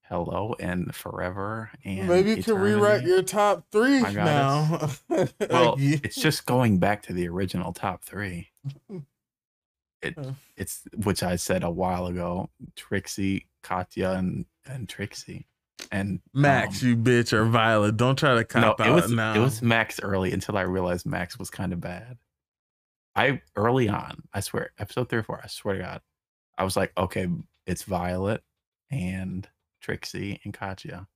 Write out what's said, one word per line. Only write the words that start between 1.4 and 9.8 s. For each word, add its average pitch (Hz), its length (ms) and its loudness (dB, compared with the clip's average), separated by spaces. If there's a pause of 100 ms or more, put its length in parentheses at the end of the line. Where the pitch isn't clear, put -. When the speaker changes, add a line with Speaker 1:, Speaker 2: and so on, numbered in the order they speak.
Speaker 1:
and 98 240 -6
Speaker 2:
Maybe 185 280 4
you 180 80 -6
can 220 160 0
rewrite 208 420 4
Speaker 1:
eternity. 156 80 0
Speaker 2:
your 185 140 4
top 202 480 2
three 262 300 4
Speaker 1:
My 190 120 2
goddess. 147 960 2
Speaker 2:
now. 190 180 2 (120)
<laughs> 202 100 -2
Speaker 1:
Well, 123 240 6
Speaker 2:
Again. 139 300 2
Speaker 1:
it's - 120 -6
just 156 300 0
going 123 340 4
back 101 240 2
to - 100 -10
the 90 140 -2
original 90 460 -4
top 92 320 -6
three. 92 440 -8 (400)
Speaker 2:
<laughs> 180 140 -12 (1000)